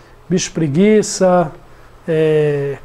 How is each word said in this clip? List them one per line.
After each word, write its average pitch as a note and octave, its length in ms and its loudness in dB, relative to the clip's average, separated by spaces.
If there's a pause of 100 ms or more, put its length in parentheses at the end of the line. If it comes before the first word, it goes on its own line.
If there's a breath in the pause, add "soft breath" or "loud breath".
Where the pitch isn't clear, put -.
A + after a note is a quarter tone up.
(280 soft breath)
Bicho F3 240 -4
preguiça, F3+ 1000 0 (560 soft breath)
é, D3+ 760 0